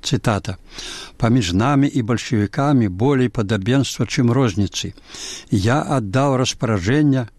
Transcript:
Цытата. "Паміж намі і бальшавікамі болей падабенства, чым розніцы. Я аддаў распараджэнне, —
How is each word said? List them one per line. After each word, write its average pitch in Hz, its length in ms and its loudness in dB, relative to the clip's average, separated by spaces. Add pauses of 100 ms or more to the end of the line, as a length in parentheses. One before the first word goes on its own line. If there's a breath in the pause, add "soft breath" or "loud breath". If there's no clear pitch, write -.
Цытата. 101 560 -2 (600 loud breath)
"Паміж 113 360 2
намі 139 340 2
і 139 140 -2
бальшавікамі 117 880 0
болей 123 400 2
падабенства, 110 760 0
чым 117 260 2
розніцы. 104 640 0 (580 loud breath)
Я 113 300 2
аддаў 131 600 0
распараджэнне, — 123 840 0 (120)